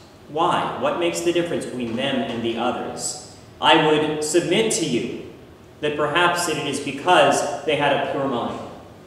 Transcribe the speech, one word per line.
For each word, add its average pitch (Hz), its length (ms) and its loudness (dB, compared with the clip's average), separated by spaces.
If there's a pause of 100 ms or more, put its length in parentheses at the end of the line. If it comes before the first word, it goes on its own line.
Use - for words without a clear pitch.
(300)
Why? 151 520 -2
What 147 180 0
makes 170 220 -2
the 170 120 0
difference - 320 0
between 117 300 -6
them 135 200 -2
and 117 260 -2
the 117 160 -2
others? - 800 -6 (240)
I 156 260 6
would 151 380 2
submit 180 500 2
to 165 120 -2
you - 460 -4 (500)
that 147 140 -2
perhaps 156 520 2
it 151 180 -2
is 139 140 -4
because - 840 2
they 151 100 2
had 139 180 2
a 131 180 -2
pure 139 160 -2
mind. 117 320 -4 (480)